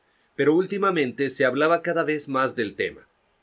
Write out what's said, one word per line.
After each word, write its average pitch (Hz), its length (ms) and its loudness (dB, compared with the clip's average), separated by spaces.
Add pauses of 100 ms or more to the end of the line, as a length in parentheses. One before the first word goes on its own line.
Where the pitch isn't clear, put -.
(340)
pero 143 180 2
últimamente 175 800 0
se 135 140 0
hablaba 151 380 2
cada 165 200 -2
vez 147 260 -4
más 131 280 -2
del 104 180 -4
tema. - 320 -6 (360)